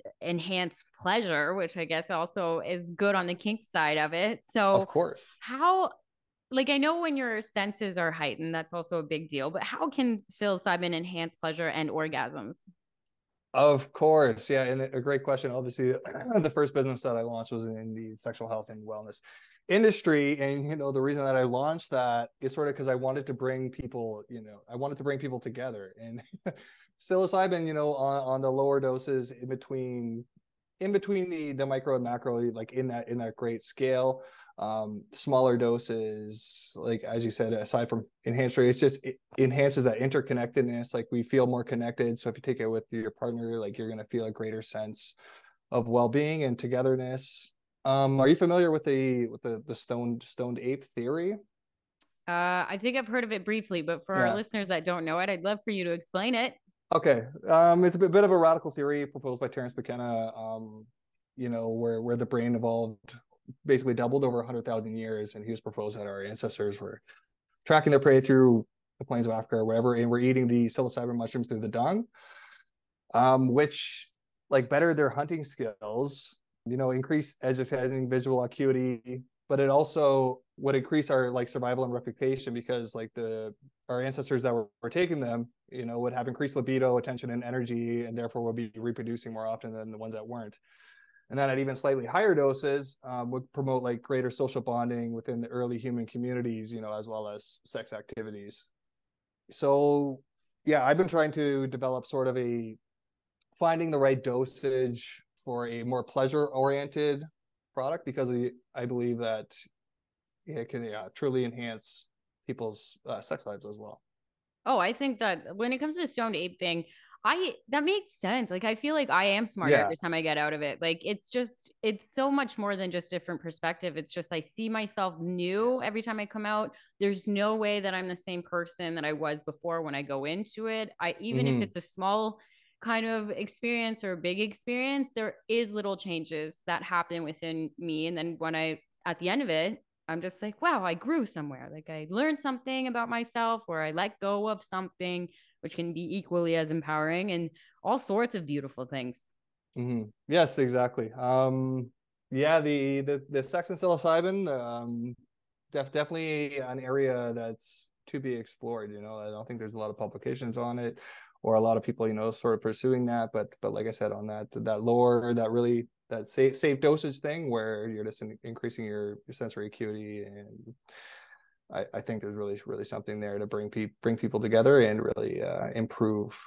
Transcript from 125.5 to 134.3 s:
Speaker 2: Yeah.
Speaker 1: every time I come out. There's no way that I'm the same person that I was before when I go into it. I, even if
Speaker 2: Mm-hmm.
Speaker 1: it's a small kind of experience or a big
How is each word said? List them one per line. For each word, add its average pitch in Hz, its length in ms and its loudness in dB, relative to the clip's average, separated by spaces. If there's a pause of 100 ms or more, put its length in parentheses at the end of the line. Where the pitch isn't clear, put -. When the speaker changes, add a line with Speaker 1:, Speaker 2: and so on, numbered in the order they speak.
Speaker 2:
Yeah. - 60 -2
Speaker 1:
every 220 160 -4
time 220 160 -4
I 208 80 -6
come 214 180 -8
out. 214 300 -2 (240)
There's 202 280 -2
no 208 280 2
way 208 240 0
that 190 160 -2
I'm 185 120 -4
the 180 80 -6
same 180 280 -8
person 170 520 -4
that 156 100 -4
I 151 80 0
was 151 300 -4
before 165 380 -4
when 147 140 -6
I 143 80 -4
go 139 220 -4
into 208 420 -6
it. 220 220 -4 (100)
I, 175 200 -2
even 233 280 0
if 269 80 4
Speaker 2:
Mm-hmm. 233 80 2
Speaker 1:
it's 196 140 -6
a 170 40 -8
small 214 580 -2 (440)
kind 226 240 -2
of 214 240 -2
experience 226 720 -4
or 190 80 -4
a 180 60 -6
big 180 220 -2